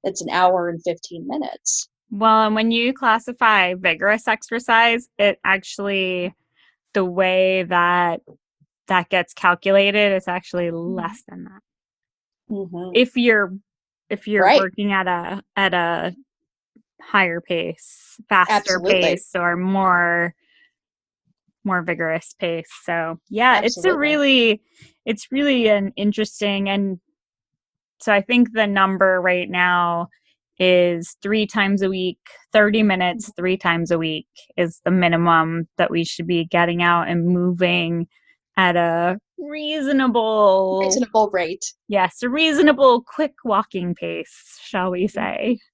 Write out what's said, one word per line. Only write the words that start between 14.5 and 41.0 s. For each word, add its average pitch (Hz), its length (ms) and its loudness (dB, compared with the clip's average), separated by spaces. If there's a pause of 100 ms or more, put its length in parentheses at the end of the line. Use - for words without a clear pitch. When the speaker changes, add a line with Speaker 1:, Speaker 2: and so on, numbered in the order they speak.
Speaker 2:
working 202 320 -4
at 190 160 -2
a, 175 340 -6 (140)
at 196 180 0
a 170 400 -2 (880)
higher 175 400 0
pace, - 760 -8 (120)
faster 190 260 4 (220)
Speaker 1:
Absolutely. 185 260 -2
Speaker 2:
pace, 180 320 -2
or 175 220 0
more, 175 800 0 (1300)
more 180 180 -2
vigorous 165 520 -4
pace. 165 360 -6 (140)
So, 165 440 -6
yeah, 240 340 2
it's 247 220 -4
a 370 40 4
Speaker 1:
Absolutely. 330 180 0
Speaker 2:
really, 269 560 2 (420)
it's - 260 -6
really 262 380 2
an 202 280 0
interesting, 202 720 -2
and 196 300 -2 (1000)
so 220 120 0
I 202 80 4
think 240 320 2
the 220 140 0
number 190 540 2
right 180 280 0
now 175 600 0 (500)
is 175 640 2
three 214 240 0
times 196 360 0
a 190 60 0
week, 185 300 -4 (340)
thirty 214 300 4
minutes, 185 440 0
Speaker 1:
Mm-hmm. 190 140 -16
Speaker 2:
three 185 160 0
times 170 340 -2
a 170 80 2
week 160 280 -6 (300)
is 170 280 -2
the 175 60 0
minimum 165 840 2
that 175 140 0
we 170 140 -2
should 165 220 -10
be 170 200 -2
getting 170 360 0
out 175 260 2
and 175 200 0
moving 175 800 0 (480)
at 180 200 2
a 170 420 0 (200)
reasonable 247 1400 0
Speaker 1:
Reasonable 208 480 0